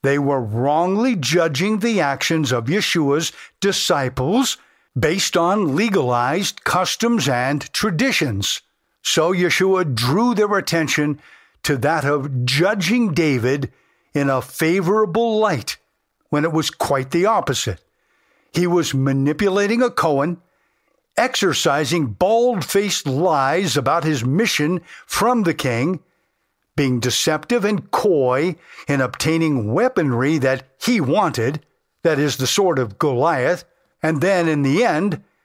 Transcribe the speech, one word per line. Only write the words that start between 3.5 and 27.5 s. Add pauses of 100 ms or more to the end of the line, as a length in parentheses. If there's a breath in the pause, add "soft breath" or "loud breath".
disciples (400 soft breath)
based
on
legalized
customs
and
traditions. (400)
So
Yeshua
drew
their
attention (440 loud breath)
to
that
of
judging
David (400 soft breath)
in
a
favorable
light, (540)
when
it
was
quite
the
opposite. (720)
He
was
manipulating
a
Cohen, (800)
exercising
bald-faced
lies
about
his
mission (260 loud breath)
from
the
king, (760)
being
deceptive